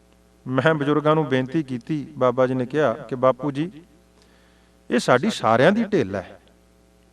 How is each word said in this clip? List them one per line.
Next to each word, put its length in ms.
ਮੈਂ 260
ਬਜ਼ੁਰਗਾਂ 420
ਨੂੰ 100
ਬੇਨਤੀ 380
ਕੀਤੀ। 540
ਬਾਬਾ 300
ਜੀ 60
ਨੇ 120
ਕਿਹਾ 280
ਕਿ 220
ਬਾਪੂ 360
ਜੀ, 200
ਇਹ 80
ਸਾਡੀ 300
ਸਾਰਿਆਂ 420
ਦੀ 120
ਢਿੱਲ 320
ਹੈ, 240